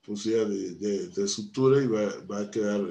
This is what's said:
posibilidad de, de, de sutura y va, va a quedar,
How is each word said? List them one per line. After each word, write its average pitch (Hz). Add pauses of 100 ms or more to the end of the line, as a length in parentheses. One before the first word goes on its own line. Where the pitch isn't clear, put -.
posibilidad 107
de, 95
de, 98
de 98
sutura 131
y 127
va, 107
va 101
a 101
quedar, 104